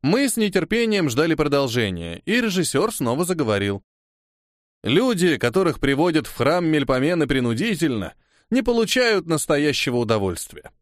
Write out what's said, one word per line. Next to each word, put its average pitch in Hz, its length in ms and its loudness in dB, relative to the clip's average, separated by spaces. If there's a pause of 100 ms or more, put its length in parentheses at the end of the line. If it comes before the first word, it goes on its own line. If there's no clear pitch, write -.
Мы 247 260 2
с - 80 -4
нетерпением 208 720 0
ждали 151 260 2
продолжения, 117 920 0
и 226 140 2
режиссер 202 520 0
снова 131 320 -2
заговорил. 107 580 -2 (1000)
Люди, 175 540 2
которых 156 420 0
приводят 147 460 0
в - 100 -16
храм 165 300 0
Мельпомены 147 600 0
принудительно, 127 840 -2 (380)
не 254 120 2
получают 226 640 0
настоящего 147 680 0
удовольствия. 107 760 -2 (120)